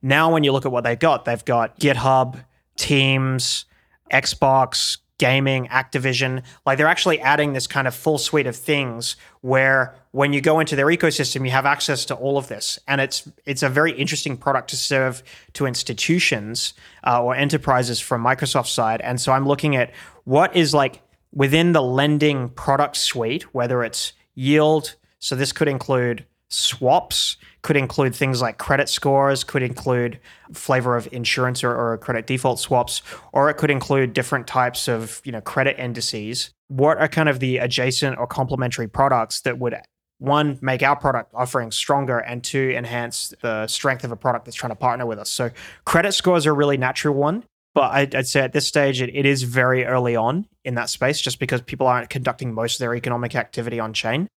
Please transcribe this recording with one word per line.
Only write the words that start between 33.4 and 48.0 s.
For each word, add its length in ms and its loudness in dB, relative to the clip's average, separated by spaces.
it 60 0
could 140 0
include 440 0
different 340 -2
types 400 -2
of, 380 -6
you 80 -10
know, 80 -8
credit 360 -2
indices. 760 -6
What 300 2
are 100 2
kind 180 2
of 140 0
the 160 0
adjacent 600 -2
or 100 -4
complementary 600 -4
products 540 0
that 180 -4
would, 160 -4
one, 420 0
make 200 -2
our 140 4
product 380 -2
offering 380 -2
stronger, 480 0
and 220 -8
two, 360 -2
enhance 640 -6
the 260 -4
strength 380 -4
of 80 -8
a 20 -8
product 300 -2
that's 100 -16
trying 160 -8
to 60 -10
partner 280 -2
with 140 -4
us? 100 -10
So 200 -2
credit 300 2
scores 340 4
are 40 4
a 20 4
really 240 2
natural 380 0
one, 280 0
but 160 4
I'd, 240 0